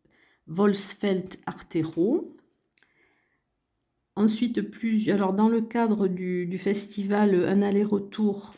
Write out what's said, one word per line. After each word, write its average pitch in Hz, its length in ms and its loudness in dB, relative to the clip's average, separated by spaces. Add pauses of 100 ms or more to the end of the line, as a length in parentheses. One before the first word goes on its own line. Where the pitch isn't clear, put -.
(460)
Volsfeld-Artero. 185 1900 -2 (1800)
Ensuite, 214 560 0
plus, 220 380 -2
alors 196 240 2
dans 214 160 4
le 226 140 2
cadre 220 440 0
du, 180 380 -4
du 180 140 -6
festival 202 760 0
Un 190 280 4
aller-retour 202 960 -2